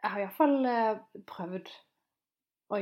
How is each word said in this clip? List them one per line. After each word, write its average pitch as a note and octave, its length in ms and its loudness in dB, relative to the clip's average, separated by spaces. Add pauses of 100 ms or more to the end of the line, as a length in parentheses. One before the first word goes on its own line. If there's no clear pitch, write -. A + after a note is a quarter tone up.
Jeg F#3+ 80 -2
har G3 100 -6
i G3 60 0
hvert G3 80 -10
fall, C#4+ 320 4
eh, A3+ 320 2 (280)
prøvd F#3 420 -8 (1040)
å G#3 120 -2